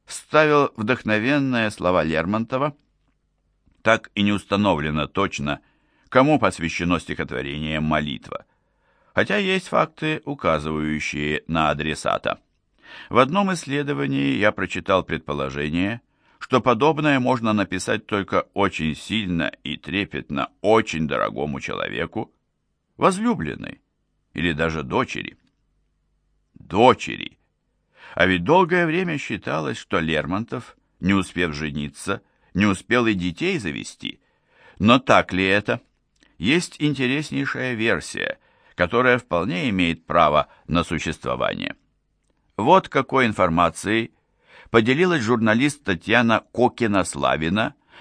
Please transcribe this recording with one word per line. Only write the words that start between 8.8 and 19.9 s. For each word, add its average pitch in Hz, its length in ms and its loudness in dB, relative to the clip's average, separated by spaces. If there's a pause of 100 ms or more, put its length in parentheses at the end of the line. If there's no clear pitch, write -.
Хотя 190 220 0
есть 190 320 -2
факты, - 560 -2
указывающие 76 1200 -2
на 78 240 0
адресата. 76 680 -4 (680)
В 135 80 0
одном 185 360 2
исследовании 139 840 -4
я 104 160 2
прочитал 92 520 -2
предположение, 76 1000 -4 (360)
что 127 240 0
подобное 143 580 2
можно 123 340 0
написать 104 520 -2
только 98 480 -2
очень 78 420 0
сильно 90 560 -4 (120)
и 73 140 -8
трепетно 76 720 -6 (120)